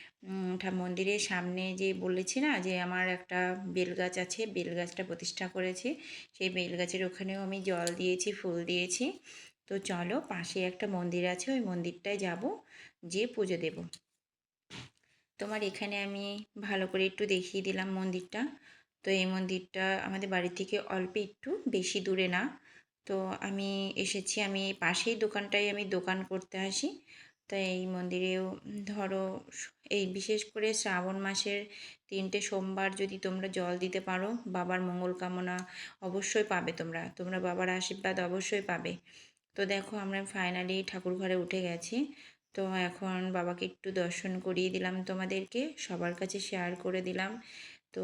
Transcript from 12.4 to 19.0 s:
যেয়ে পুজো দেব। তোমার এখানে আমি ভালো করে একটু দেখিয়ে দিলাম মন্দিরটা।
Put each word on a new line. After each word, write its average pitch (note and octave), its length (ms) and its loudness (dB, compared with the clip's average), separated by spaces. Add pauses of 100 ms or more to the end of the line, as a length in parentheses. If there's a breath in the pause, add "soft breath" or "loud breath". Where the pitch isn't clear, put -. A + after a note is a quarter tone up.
যেয়ে F#3 240 0
পুজো F#3+ 300 0
দেব। D#3+ 200 -2 (1600 soft breath)
তোমার G#3+ 240 -2
এখানে G3+ 400 -2
আমি G3+ 220 -4 (340)
ভালো G3+ 280 2
করে F#3+ 180 4
একটু F#3+ 200 0
দেখিয়ে F#3+ 380 2
দিলাম F#3+ 280 0
মন্দিরটা। F#3 500 -2 (640 loud breath)